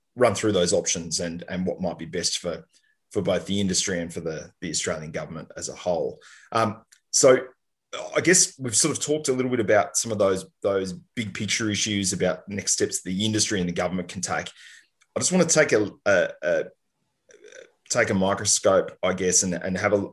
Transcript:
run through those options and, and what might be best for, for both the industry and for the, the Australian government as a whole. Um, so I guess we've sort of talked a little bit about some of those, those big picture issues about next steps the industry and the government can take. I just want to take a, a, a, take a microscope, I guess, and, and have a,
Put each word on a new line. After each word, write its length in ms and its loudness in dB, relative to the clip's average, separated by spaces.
run 200 4
through 160 0
those 220 2
options 460 -2
and, 300 -6
and 160 -4
what 160 -4
might 160 -4
be 80 -12
best 320 -4
for, 280 -8
for 100 -2
both 240 0
the 140 -2
industry 400 -2
and 140 -8
for 80 -10
the, 300 -8
the 80 -6
Australian 420 -6
government 460 -10
as 120 -10
a 60 -14
whole. 440 -4
Um, 320 0
so 280 6
I 60 2
guess 380 4
we've 160 -6
sort 200 2
of 80 -8
talked 260 -2
a 40 0
little 160 0
bit 100 0
about 380 2
some 140 -2
of 80 -2
those, 260 2
those 320 0
big 180 -6
picture 380 -2
issues 420 0
about 340 -2
next 260 -4
steps 280 -2
the 240 -2
industry 340 0
and 80 -2
the 60 -4
government 360 -4
can 120 -10
take. 260 -4
I 40 -4
just 120 0
want 180 4
to 60 2
take 160 6
a, 180 4
a, 240 4
a, 200 2
take 220 2
a 20 2
microscope, 880 2
I 120 2
guess, 280 2
and, 140 -2
and 200 -4
have 180 2
a, 200 2